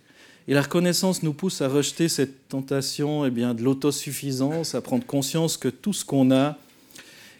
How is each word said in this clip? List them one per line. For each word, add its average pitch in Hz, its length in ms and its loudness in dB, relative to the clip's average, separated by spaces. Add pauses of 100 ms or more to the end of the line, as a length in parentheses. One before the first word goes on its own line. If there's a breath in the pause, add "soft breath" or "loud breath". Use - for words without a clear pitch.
(500 loud breath)
Et 135 40 2
la 143 80 4
reconnaissance 175 600 0
nous 156 80 0
pousse 180 300 -4
à 135 80 2
rejeter 143 400 0
cette 135 400 -2
tentation, 139 760 -2
eh 127 60 2
bien, 120 220 0
de 113 100 -4
l'autosuffisance, 139 1120 -2
à 117 60 -2
prendre 123 240 -2
conscience 151 500 0
que - 140 -2
tout - 240 -4
ce - 100 -4
qu'on 131 280 4
a 139 260 4 (840 loud breath)